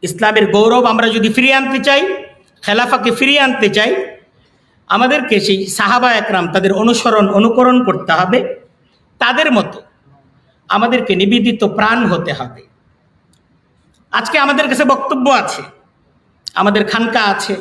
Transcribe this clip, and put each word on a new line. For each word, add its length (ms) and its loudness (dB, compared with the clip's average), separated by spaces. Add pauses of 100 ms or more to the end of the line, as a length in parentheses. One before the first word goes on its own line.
ইসলামের 500 0
গৌরব 340 4
আমরা 240 0
যদি 240 0
ফিরিয়ে 200 2
আনতে 300 0
চাই, 400 0 (380)
খেলাফাকে 500 -2
ফিরিয়ে 300 2
আনতে 280 0
চাই, 360 -2 (840)
আমাদেরকে 520 0
সেই 280 -2
সাহাবা 460 0
একরাম 400 -2
তাদের 200 0
অনুসরণ, 600 2
অনুকরণ 500 4
করতে 280 -2
হবে, 440 0 (640)
তাদের 320 0
মতো 300 -2 (840)
আমাদেরকে 480 0
নিবেদিত 480 0
প্রাণ 420 -2
হতে 280 -2
হবে। 280 -12 (1500)
আজকে 280 -2
আমাদের 300 0
কাছে 140 0
বক্তব্য 480 0
আছে, 300 -2 (920)
আমাদের 320 0
খানকা 360 -2
আছে 400 -2